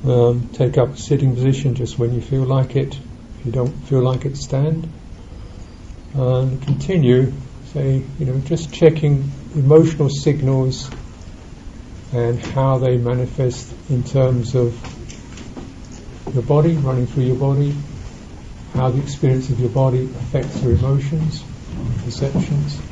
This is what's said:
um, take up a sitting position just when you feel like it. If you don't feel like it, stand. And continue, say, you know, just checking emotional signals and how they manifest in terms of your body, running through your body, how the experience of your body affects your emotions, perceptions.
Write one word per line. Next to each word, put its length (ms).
um, 480
take 240
up 140
a 60
sitting 380
position 400
just 240
when 160
you 60
feel 220
like 340
it. 220
If 80
you 60
don't 200
feel 300
like 240
it, 100
stand. 500
And 480
continue, 720
say, 300
you 80
know, 140
just 320
checking 580
emotional 560
signals 800
and 260
how 400
they 200
manifest 760
in 160
terms 500
of 200
your 80
body, 320
running 320
through 180
your 120
body, 380
how 160
the 100
experience 500
of 80
your 120
body 340
affects 580
your 100
emotions, 680
perceptions. 760